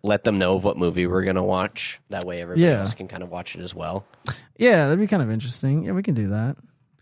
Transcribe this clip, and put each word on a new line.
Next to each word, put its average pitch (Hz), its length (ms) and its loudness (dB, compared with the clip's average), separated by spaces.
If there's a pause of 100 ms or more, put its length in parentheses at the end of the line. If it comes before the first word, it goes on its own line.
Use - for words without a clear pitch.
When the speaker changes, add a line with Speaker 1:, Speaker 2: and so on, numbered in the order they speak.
Speaker 1:
let 101 220 0
them 104 140 2
know 95 180 4
what 95 220 0
movie 90 280 2
we're 92 180 0
gonna 95 200 0
watch. 92 640 -4
That 90 160 -8
way 87 160 -8
everybody 90 220 0
Speaker 2:
Yeah. 143 180 4
Speaker 1:
else 104 140 -4
can 92 120 -12
kind 92 160 -14
of 90 60 -12
watch 87 260 -12
it 87 60 -14
as 87 140 -12
well. 87 320 -6 (500)
Speaker 2:
Yeah, 208 300 6
that'd 156 120 2
be 208 80 2
kind 190 160 2
of 110 80 0
interesting. 135 540 -2
Yeah, 190 80 -4
we 190 100 -2
can 165 120 0
do 107 140 0
that. 110 280 -2 (460)